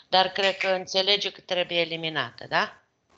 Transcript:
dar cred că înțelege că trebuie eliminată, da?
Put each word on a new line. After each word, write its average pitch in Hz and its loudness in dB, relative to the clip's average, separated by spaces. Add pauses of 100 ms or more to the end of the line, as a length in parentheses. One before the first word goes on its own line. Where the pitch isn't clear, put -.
dar 190 4
cred 196 0
că 190 -2
înțelege 190 0
că - -18
trebuie 175 -2
eliminată, 160 -4
da? 185 0 (400)